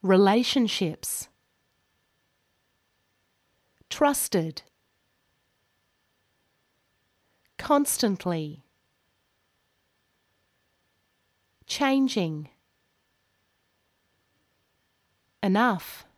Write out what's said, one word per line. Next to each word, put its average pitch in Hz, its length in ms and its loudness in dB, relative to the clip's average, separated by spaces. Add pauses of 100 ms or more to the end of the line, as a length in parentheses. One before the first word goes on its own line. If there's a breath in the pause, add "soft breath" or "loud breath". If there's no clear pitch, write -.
Relationships. 196 1300 2 (2500)
Trusted. 196 720 -2 (3000)
Constantly. 180 1040 -2 (3000)
Changing. 247 840 -2 (3000)
Enough. 202 600 0 (120)